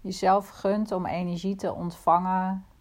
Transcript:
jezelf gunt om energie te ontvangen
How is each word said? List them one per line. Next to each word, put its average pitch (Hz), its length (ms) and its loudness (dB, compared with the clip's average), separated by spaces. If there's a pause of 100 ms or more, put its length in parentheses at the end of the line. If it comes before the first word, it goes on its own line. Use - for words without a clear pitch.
jezelf 196 480 2
gunt 208 440 -2
om 185 140 -2
energie 175 500 -4
te 190 160 -4
ontvangen 185 920 0 (160)